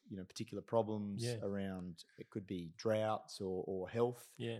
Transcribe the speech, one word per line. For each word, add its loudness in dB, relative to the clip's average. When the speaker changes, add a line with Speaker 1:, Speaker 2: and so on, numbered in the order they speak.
Speaker 1:
you -6
know, -6
particular -6
problems 2
Speaker 2:
Yeah. 2
Speaker 1:
around, -2
it -12
could -4
be -4
droughts 2
or, 0
or -2
health 2
Speaker 2:
Yeah, -2